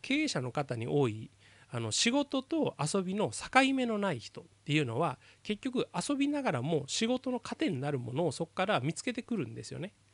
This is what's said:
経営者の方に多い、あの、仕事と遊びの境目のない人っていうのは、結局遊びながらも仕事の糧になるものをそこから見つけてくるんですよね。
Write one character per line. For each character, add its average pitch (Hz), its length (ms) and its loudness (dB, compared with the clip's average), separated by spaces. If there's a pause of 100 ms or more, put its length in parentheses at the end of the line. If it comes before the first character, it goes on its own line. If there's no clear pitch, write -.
経 294 220 2
営 302 60 0
者 - 120 -2
の 123 120 -4
方 135 220 -2
に 113 120 -4
多 143 220 4
い、 110 220 -6 (380)
あ 120 120 -4
の、 110 100 -2
仕 233 200 4
事 277 320 2
と 285 380 0
遊 185 220 0
び 185 120 -4
の 185 160 0
境 269 440 4
目 254 120 2
の 220 120 0
な 196 140 2
い 113 80 -4
人 - 220 -14
っ - 20 -20 (200)
て 143 80 -4
い 151 80 4
う 143 60 2
の 113 120 -2
は、 156 200 0 (240)
結 214 200 -4
局 247 320 -2
遊 262 220 -2
び 285 120 2
な 285 140 0
が 226 100 0
ら 120 100 0
も 147 240 0
仕 - 200 -2
事 254 240 -2
の 247 120 -4
糧 - 260 -2
に 135 120 0
な 143 100 -2
る 139 80 0
も 120 140 -6
の 165 140 0
を 139 60 0
そ 170 140 -6
こ - 80 -12
か 185 120 0
ら 185 140 2
見 147 140 0
つ - 80 -8
け 247 100 -2
て 233 100 -6
く 233 140 -4
る 143 100 0
ん 113 80 -10
で 123 100 -10
す - 80 -14
よ - 80 -8
ね。 185 140 -10 (200)